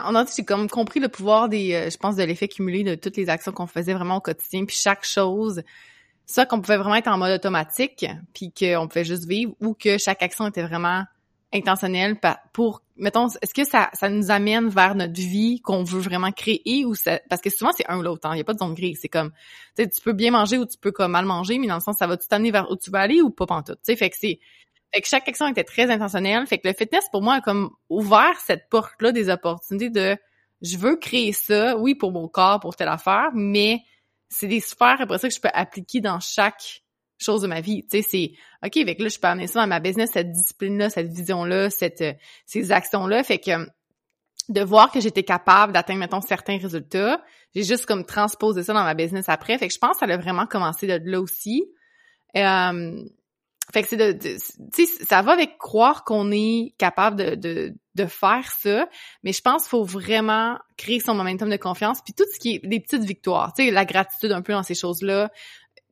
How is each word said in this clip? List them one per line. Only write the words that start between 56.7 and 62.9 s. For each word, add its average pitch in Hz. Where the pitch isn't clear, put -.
capable 190
de, 185
de, 165
de 190
faire 208
ça, 214
mais 190
je -
pense 254
qu'il -
faut 233
vraiment 220
créer 233
son 220
momentum 190
de 202
confiance, 196
puis -
tout 392
ce -
qui 233
est -
des 220
petites 226